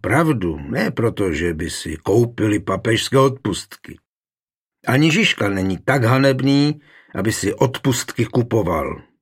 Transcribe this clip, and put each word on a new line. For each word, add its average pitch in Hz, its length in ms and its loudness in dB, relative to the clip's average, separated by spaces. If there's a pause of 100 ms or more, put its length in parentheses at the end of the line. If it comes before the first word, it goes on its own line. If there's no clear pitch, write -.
pravdu, 110 580 0
ne 117 320 -4
proto, 104 420 0
že 82 200 -2
by 80 160 -6
si 80 280 -8
koupili 107 640 2
papežské 113 580 0
odpustky. - 840 -2 (880)
Ani 147 240 4
Žižka 156 380 0
není 95 280 -2
tak 131 260 0
hanebný, 135 760 2 (340)
aby 98 160 -2
si 101 220 -2
odpustky 123 720 -2
kupoval. 90 760 -2 (200)